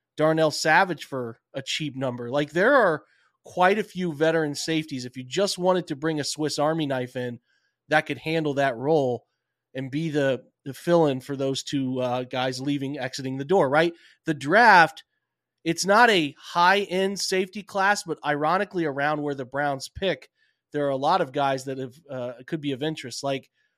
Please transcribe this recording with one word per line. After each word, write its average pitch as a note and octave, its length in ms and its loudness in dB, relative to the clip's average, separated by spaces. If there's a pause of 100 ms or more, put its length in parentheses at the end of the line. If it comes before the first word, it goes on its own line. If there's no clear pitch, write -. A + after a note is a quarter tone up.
(180)
Darnell D#3 340 4
Savage E3 540 2
for A#2+ 340 -8 (140)
a C3+ 80 -8
cheap C#3+ 340 -6
number. A#2+ 340 -6
Like, D3 220 -2
there G3+ 240 4
are F#3 280 2 (420)
quite B2 340 2
a - 40 -4
few F3 280 -4
veteran D#3 440 2
safeties. D#3 500 -4
If B2 100 -14
you B2+ 80 -10
just E3+ 340 -2
wanted F3+ 300 0
to D3+ 80 -6
bring D3+ 240 -2
a C3 60 -4
Swiss D3+ 340 -4
Army D#3 260 0
knife B2+ 300 -4
in B2 240 -8 (480)
that D3+ 180 2
could C#3+ 120 -6
handle D#3 380 -2
that C3+ 200 0
role C3 500 0 (480)
and C3+ 160 -8
be D#3 200 -4
the, C3+ 340 0 (220)
the C#3 80 -10
fill-in D#3 480 2
for C#3 160 -10
those C3+ 260 -4
two, C3 380 -4
uh, B2+ 220 -2
guys B2+ 360 -4
leaving, C#3+ 380 -4
exiting C3 400 -8
the C#3 80 -8
door, D#3+ 240 4
right? E3 240 4 (320)
The D#3+ 80 -2
draft, E3+ 720 6 (600)
it's E3 220 -4
not A3+ 240 6
a D#3+ 280 2
high-end F#3+ 840 0
safety G3 440 -4
class, G3+ 400 0
but D#3+ 220 -6
ironically, E3 580 0
around D3 380 -2
where D3 140 -4
the C3+ 100 -8
Browns C#3 420 -4
pick, - 420 -6 (440)
there D3 140 -2
are - 20 0
a C3+ 80 -2
lot E3 240 2
of C#3 100 -4
guys C3+ 340 -2
that C3+ 120 -8
have, C3 180 -10 (140)
uh, B2+ 240 -10 (140)
could E3 120 -6
be C#3+ 140 -4
of B2+ 100 -6
interest, D3+ 400 -8
like C#3 260 -4 (280)